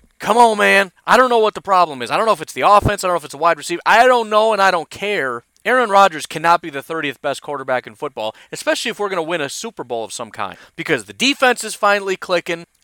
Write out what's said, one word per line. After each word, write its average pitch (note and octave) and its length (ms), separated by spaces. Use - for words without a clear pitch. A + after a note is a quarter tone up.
Come - 200
on, A#3 200
man. G3 340
I F3+ 80
don't B3+ 140
know A#3+ 100
what G#3+ 160
the G3 60
problem E3+ 400
is. A#2 100
I D3 60
don't G#3 80
know A3 80
if D#3 80
it's - 120
the B2+ 140
offense. G3+ 360
I F#3+ 40
don't F3+ 60
know E3+ 60
if D3 60
it's C3+ 80
a C#3 40
wide E3 200
receiver. E3 280
I G#3+ 200
don't A#3+ 240
know, G#3+ 220
and G3+ 100
I G3 100
don't E3 180
care. C#3+ 540
Aaron A#3+ 240
Rodgers F#3+ 360
cannot E3+ 360
be E3+ 80
the C#3 120
thirtieth D3 400
best C#3 200
quarterback C3 440
in A2+ 100
football, A2+ 380
especially - 420
if G3 80
we're G3+ 100
gonna F#3 120
win D#3+ 200
a C#3 80
Super - 340
Bowl A#2 220
of G2 80
some A2+ 180
kind, G2 260
because D3 260
the G#2 100
defense B3 520
is G#3+ 100
finally G3+ 400
clicking. E3+ 500